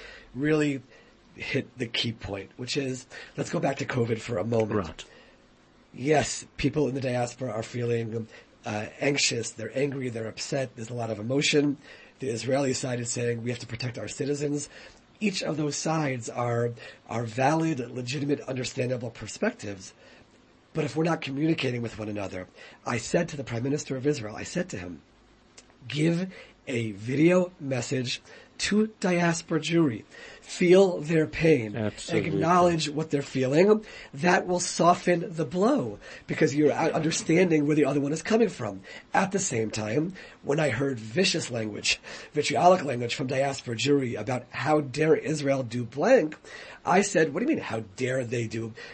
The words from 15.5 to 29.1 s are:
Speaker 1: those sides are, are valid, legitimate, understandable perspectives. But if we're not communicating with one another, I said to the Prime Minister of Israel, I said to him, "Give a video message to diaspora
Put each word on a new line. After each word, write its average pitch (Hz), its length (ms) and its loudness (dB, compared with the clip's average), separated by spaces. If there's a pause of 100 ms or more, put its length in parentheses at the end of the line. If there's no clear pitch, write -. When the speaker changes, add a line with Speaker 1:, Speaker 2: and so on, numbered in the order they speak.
Speaker 1:
those 147 200 -2
sides 147 520 -2
are, 120 440 0 (360)
are 117 160 -4
valid, 139 540 2 (120)
legitimate, 135 520 -4
understandable 123 680 -4
perspectives. 104 840 -6 (800)
But 156 100 -2
if 127 100 -6
we're 156 100 2
not 165 180 0
communicating 135 600 -2
with 107 160 -8
one 107 100 -8
another, 95 380 -8 (400)
I 120 120 -2
said - 320 0
to 147 60 -10
the 139 80 -6
Prime 117 200 -4
Minister 139 320 -2
of 127 100 -2
Israel, 110 300 -2
I - 80 -10
said 185 260 -4
to - 60 -10
him, 90 240 -10 (880)
"Give 165 380 2 (420)
a 117 240 -2
video 151 640 4
message 131 640 -2 (380)
to 214 300 2 (120)
diaspora 170 580 2